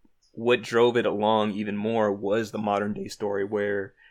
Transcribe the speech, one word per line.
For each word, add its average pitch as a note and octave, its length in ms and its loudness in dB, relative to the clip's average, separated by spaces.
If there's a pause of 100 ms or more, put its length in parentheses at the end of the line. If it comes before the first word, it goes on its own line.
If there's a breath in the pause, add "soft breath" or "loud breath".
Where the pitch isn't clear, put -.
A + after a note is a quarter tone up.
(340)
what A#2 300 2
drove A#2 340 4
it A2+ 80 4
along G#2+ 460 2
even G#2 260 -4
more G#2+ 340 0
was G#2 400 -2
the A2 60 -8
modern G#2 360 0
day G2 140 -10
story G2+ 360 -4
where G2+ 500 -4 (160 soft breath)